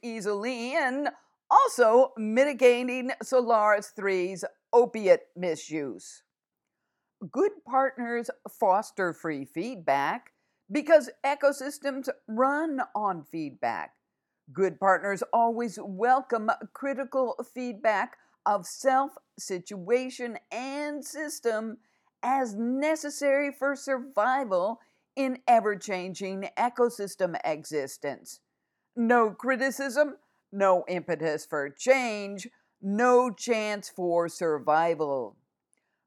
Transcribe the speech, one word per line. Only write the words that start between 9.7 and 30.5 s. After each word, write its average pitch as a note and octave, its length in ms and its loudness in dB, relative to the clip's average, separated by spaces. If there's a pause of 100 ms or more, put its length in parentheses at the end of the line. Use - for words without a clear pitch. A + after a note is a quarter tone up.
because D4 380 4 (160)
ecosystems C#4 800 -2 (180)
run C4+ 540 0 (140)
on F#3+ 300 -4
feedback. B2 680 -6 (600)
Good F3+ 280 -2
partners F#3+ 500 2
always A#3 520 0
welcome A3+ 680 0 (220)
critical C4 640 -4 (180)
feedback A3 640 -2 (300)
of G3+ 180 0
self, C4+ 480 0 (260)
situation, A3 1000 -4 (120)
and C#4 540 -8
system A3+ 760 -6 (440)
as B3 320 0
necessary C#4+ 1000 0
for C#4 240 -2
survival A#3+ 1040 -2 (360)
in C4 320 -2
ever-changing G3 1080 0
ecosystem G#3+ 880 0
existence. D3 960 -6 (560)
No A#3 360 4
criticism, C4+ 840 -2 (340)